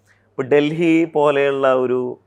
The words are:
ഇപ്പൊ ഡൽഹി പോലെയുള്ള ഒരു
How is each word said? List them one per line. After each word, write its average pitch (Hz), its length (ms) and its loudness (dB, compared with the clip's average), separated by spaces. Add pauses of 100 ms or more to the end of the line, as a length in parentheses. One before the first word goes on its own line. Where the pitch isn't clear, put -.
(300)
ഇപ്പൊ - 120 -8
ഡൽഹി 160 640 0
പോലെയുള്ള 139 680 0
ഒരു 127 520 -2